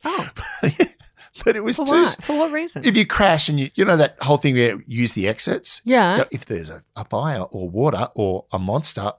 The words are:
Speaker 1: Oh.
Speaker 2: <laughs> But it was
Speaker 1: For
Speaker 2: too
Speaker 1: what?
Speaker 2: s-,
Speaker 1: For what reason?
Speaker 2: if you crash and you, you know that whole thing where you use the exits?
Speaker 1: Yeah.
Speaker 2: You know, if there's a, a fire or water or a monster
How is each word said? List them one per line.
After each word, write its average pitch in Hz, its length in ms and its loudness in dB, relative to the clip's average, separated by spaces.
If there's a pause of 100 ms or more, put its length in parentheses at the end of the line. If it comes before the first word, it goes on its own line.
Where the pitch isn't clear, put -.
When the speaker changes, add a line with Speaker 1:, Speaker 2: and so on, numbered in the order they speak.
Speaker 1:
Oh. 339 240 -6 (340)
Speaker 2:
<laughs> - 80 0 (760)
But 466 100 2
it 214 80 -4
was 240 140 -2
Speaker 1:
For 285 100 -2
Speaker 2:
too 277 80 2
Speaker 1:
what? 339 140 6
Speaker 2:
s-, - 80 0
Speaker 1:
For - 200 -4
what 311 140 0
reason? 311 340 -8
Speaker 2:
if 214 120 4
you 311 100 4
crash 180 420 2
and 151 100 0
you, 135 180 -2
you - 80 2
know 175 120 4
that 151 240 4
whole 143 160 2
thing 139 200 2
where 120 180 2
you - 140 -12
use 120 260 0
the 98 140 0
exits? - 560 0
Speaker 1:
Yeah. 240 300 4
Speaker 2:
You - 80 2
know, - 100 -4
if - 120 -8
there's 82 260 -8
a, - 120 -18 (140)
a 104 80 -10
fire 123 380 -4 (100)
or 92 160 -8
water 147 480 0
or 95 360 -2
a 104 60 -4
monster 104 600 -4